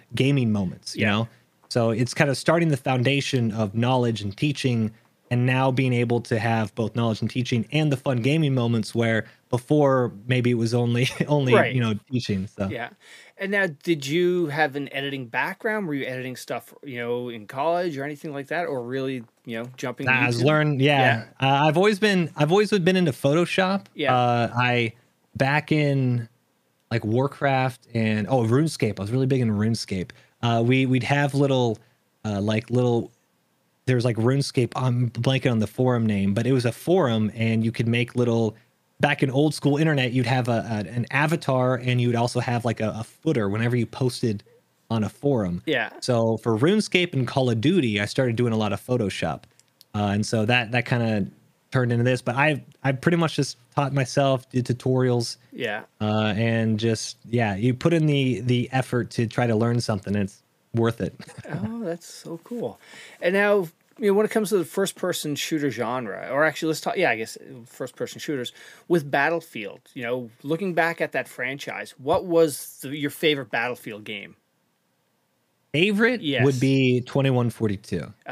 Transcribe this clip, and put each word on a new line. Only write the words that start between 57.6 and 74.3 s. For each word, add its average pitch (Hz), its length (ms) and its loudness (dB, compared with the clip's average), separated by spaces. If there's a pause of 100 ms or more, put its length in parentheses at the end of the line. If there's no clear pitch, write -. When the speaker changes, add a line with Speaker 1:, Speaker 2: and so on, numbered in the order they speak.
Speaker 1:
put 160 200 0
in 160 140 2
the, 135 340 0
the 123 320 0
effort 123 400 -2
to 117 160 -2
try 123 180 -2
to 117 80 2
learn 117 260 2
something, 101 360 -2
and 101 80 0
it's - 180 -10 (320)
worth 117 260 0
it. 87 140 -6 (200)
<laughs> - 180 -16
Speaker 2:
Oh, 214 320 -8
that's 170 280 -8
so 165 300 -14
cool. 165 380 -10 (420)
And 180 100 0
now, 202 360 2 (300)
you 220 100 0
know, 196 60 4
when 214 120 4
it - 60 -2
comes 214 160 0
to 208 100 2
the 165 60 0
first - 320 -4
person 156 400 -4
shooter 143 340 -2
genre, 110 640 -6
or 143 120 2
actually, 156 240 -2
let's 156 120 -2
talk, - 160 -4
yeah, 170 140 2
I 113 60 0
guess, 110 200 -8
uh, 123 280 -18
first - 300 -14
person 117 240 -8
shooters, 135 340 -6 (360)
with 165 200 0
Battlefield, 139 760 -4 (120)
you 135 80 -12
know, 120 280 -4 (120)
looking 165 320 -4
back 165 260 -2
at 156 120 -4
that 131 160 -6
franchise, 123 720 -10
what 160 260 0
was 165 580 0
the, 139 140 -10
your 143 140 -4
favorite 139 420 0
Battlefield 120 500 -4
game? 104 320 -14 (1400)